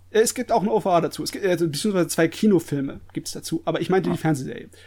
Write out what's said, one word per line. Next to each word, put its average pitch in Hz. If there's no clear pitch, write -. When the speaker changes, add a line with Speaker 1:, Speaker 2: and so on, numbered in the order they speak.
Speaker 1:
Äh, 208
es 233
gibt -
auch 226
eine 208
O 220
V 196
A 170
dazu. 151
Es 151
gibt, -
äh, 180
beziehungsweise 170
zwei 165
Kinofilme 165
gibt's -
dazu. -
Aber 156
ich 160
meinte, 180
die -
Speaker 2:
Ah. 160
Speaker 1:
Fernsehserie. 147
Die -